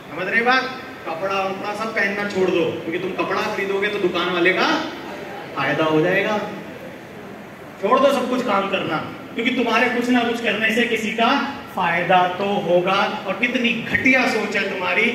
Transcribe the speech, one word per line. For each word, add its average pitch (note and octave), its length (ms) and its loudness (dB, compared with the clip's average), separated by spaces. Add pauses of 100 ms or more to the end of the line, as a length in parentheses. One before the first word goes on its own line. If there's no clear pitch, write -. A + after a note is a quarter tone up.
समझ F3 220 -6
रहे G#3+ 180 2
बात? B3+ 260 4 (360)
कपड़ा G3 340 -2
वपड़ा G3 340 -4
सब G#3+ 200 -4
पहनना G3+ 360 0
छोड़ F#3 200 2
दो, E3+ 140 2 (120)
क्योंकि E3 220 -6
तुम - 180 -4
कपड़ा F#3+ 280 -2
खरीदोगे G3 440 -2
तो G3+ 120 -2
दुकान F3+ 300 0
वाले F3 220 4
का - 160 2 (880)
फायदा D#3 300 0
हो D#3 160 4
जाएगा। F#3+ 360 2 (1400)
छोड़ A#3+ 180 6
दो C#4 120 6
सब A#3+ 180 0
कुछ B3 140 0
काम G3 260 0
करना, D#3+ 260 -2 (380)
क्योंकि A#3 180 0
तुम्हारे A#3 380 2
कुछ A#3+ 200 0
ना A#3+ 120 4
कुछ A3+ 200 -2
करने A3 320 0
से A#3+ 120 4
किसी G#3+ 260 -2
का A3+ 160 4 (460)
फायदा F3 480 4 (160)
तो G3+ 60 -2 (180)
होगा। F3+ 380 4 (260)
और F#3 100 -2
कितनी A#3+ 360 0
घटिया - 580 2
सोच G#3+ 260 0
है G3 140 0
तुम्हारी F3+ 340 0 (100)